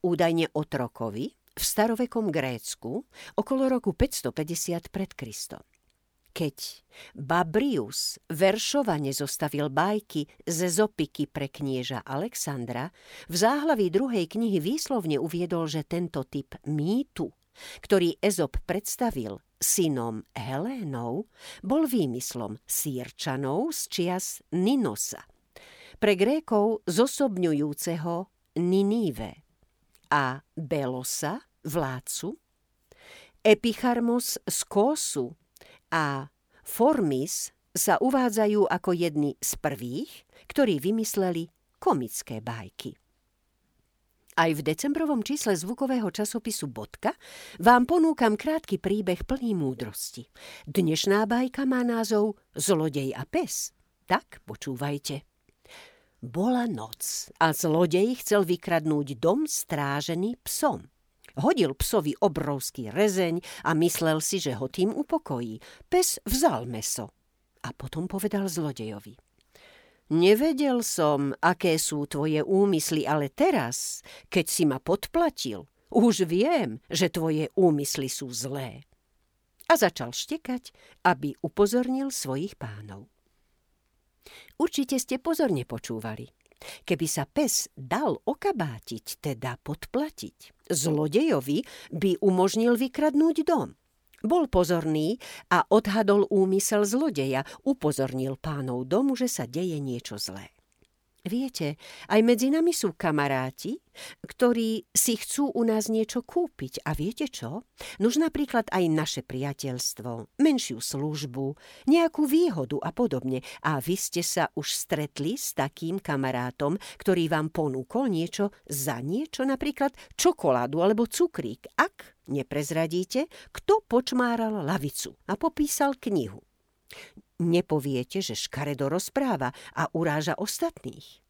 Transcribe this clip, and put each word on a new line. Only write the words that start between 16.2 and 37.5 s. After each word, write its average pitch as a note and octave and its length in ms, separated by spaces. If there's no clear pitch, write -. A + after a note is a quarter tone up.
typ - 240
mýtu, E3 640
ktorý F3 400
Ezop F3 400
predstavil C#3 800
synom B2 640
Helénov, C#3 960
bol C#4+ 240
výmyslom B2 720
Sýrčanov C#3 1120
z - 160
čias F3+ 640
Ninosa, F#3 720
pre G#3 160
Grékov G#3+ 720
zosobňujúceho E3+ 1300
Niníve, F#3 680
a C3+ 400
Belosa, C#3+ 880
vládcu. D3+ 720
Epicharmos A#3 1040
z - 140
Kósu G3+ 640
a D3 400
Formis F#3+ 880